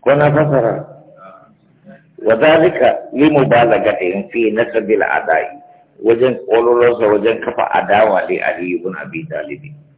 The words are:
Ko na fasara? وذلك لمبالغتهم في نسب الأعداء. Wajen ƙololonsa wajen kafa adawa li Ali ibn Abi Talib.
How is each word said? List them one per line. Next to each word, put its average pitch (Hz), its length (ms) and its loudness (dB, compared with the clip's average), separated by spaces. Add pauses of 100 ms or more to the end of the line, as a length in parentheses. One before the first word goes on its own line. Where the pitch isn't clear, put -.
Ko 123 160 0
na 147 160 2
fasara? 135 420 0 (1500)
وذلك 156 540 2 (340)
لمبالغتهم 110 1040 2 (140)
في 117 160 -2
نسب 110 420 -2
الأعداء. 90 540 0 (540)
Wajen 117 500 0
ƙololonsa 120 560 2
wajen 104 400 2
kafa - 240 -4
adawa 95 560 0
li 90 160 -4
Ali 90 340 -4
ibn 87 220 -8
Abi 78 320 -12
Talib. 76 320 -12 (360)